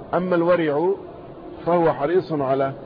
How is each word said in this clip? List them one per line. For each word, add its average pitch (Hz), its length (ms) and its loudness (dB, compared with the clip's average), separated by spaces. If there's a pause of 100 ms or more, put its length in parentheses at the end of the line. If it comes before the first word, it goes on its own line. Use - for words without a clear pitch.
(140)
أما 180 220 0
الورع 170 560 2 (760)
فهو 170 280 4
حريص 156 400 0
على 135 400 0 (120)